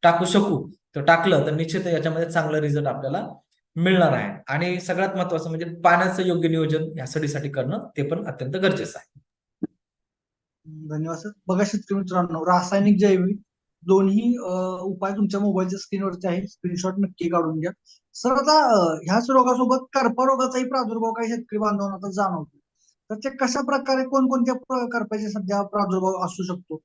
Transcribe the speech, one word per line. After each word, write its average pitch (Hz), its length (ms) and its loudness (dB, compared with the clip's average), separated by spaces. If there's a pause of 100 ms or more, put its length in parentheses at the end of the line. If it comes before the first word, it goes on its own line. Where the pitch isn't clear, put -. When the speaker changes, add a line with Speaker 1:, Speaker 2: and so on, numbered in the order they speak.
Speaker 1:
टाकू 170 220 6
शकू, 180 460 0 (260)
तर 139 60 -4
टाकलं 165 440 6
तर 151 40 -2
निश्चित 160 360 -2
याच्यामध्ये 165 440 -2
चांगला 156 300 0
रिझल्ट 147 260 0
आपल्याला 131 420 -4 (480)
मिळणार 170 360 4
आहे. 104 260 -4 (100)
आणि 175 320 -2
सगळ्यात 190 360 -2
महत्त्वाचं 175 320 -2
म्हणजे 160 180 -6
पाण्याचं 175 580 2
योग्य 170 240 2
नियोजन 160 500 0
या 131 80 -8
सडीसाठी 147 420 -4
करणं, 139 300 -4 (180)
ते 143 60 -4
पण 165 240 -4
अत्यंत 135 260 -8
गरजेचं - 460 -2
आहे. - 220 -20 (1500)
Speaker 2:
धन्यवाद 156 520 -8
सर. 208 120 -12 (160)
बघा 185 200 2
शेतकरी 202 320 -4
मित्रांनो, 175 460 -2
रासायनिक, 185 560 4
जैविक 190 400 4 (420)
दोन्ही, 196 540 4
अ, 185 440 -4
उपाय 190 320 -4
तुमच्या 196 280 0
मोबाईलच्या 185 380 0
स्क्रीनवरती 190 480 -6
आहे, 180 200 -2
स्क्रीनशॉट 180 520 -4
नक्की 185 300 -2
काढून 160 320 0
घ्या. 175 120 -4 (420)
सर, - 160 -2
आता, 294 340 6
अ, 180 320 4
ह्याच 196 340 0
रोगासोबत 254 640 4
करपा 262 300 2
रोगाचाही 254 440 0
प्रादुर्भाव 226 440 -2
काही 226 160 -4
शेतकरी 233 300 -6
बांधवांना 202 360 -2
आता 190 160 -8
जाणवतो. 185 460 -4 (540)
तर 220 40 -6
ते 214 140 -8
कशा 262 320 -2
प्रकारे 269 440 0
कोणकोणत्या 254 500 2
प्र-, 240 440 -4
करप्याचे 214 300 -4
सध्या 202 340 -4
प्रादुर्भाव 190 640 -2
असू 180 160 -8
शकतो? 180 420 -8